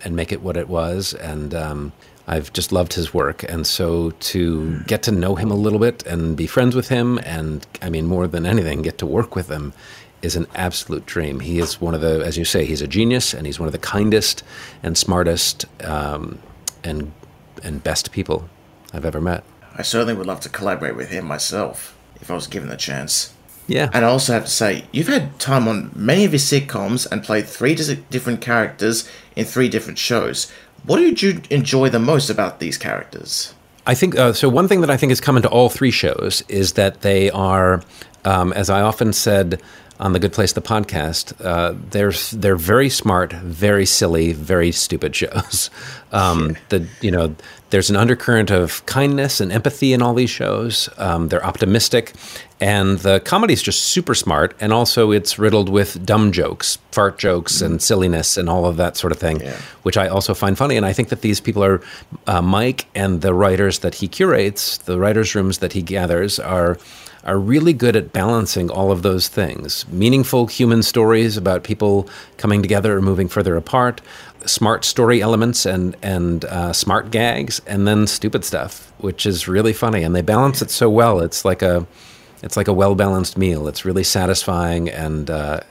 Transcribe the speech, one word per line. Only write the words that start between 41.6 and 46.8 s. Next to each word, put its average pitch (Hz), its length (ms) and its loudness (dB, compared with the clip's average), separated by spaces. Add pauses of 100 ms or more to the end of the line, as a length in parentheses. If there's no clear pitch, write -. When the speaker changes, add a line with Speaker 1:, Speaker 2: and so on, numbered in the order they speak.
Speaker 1:
they're, 101 220 2 (260)
they're 98 180 4
very 110 340 4
smart, 90 420 0
very 90 540 0
silly, 85 460 2
very 85 380 0
stupid - 460 -4
shows. - 580 -4
<laughs> - 60 -20 (320)
Um, 87 380 2
Speaker 2:
Yeah. 80 60 -6 (120)
Speaker 1:
the, 90 180 0 (160)